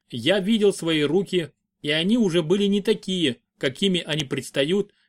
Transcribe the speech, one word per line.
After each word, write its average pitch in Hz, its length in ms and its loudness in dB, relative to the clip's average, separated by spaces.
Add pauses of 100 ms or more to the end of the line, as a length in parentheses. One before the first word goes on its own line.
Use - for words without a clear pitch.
Я 135 300 0
видел 202 340 2
свои 160 300 -2
руки, 165 480 0 (320)
и 143 80 -4
они 175 260 2
уже 175 260 2
были 196 220 2
не 202 160 2
такие, 185 600 -2 (180)
какими 175 420 0
они 151 240 -4
предстают, 147 680 -2 (160)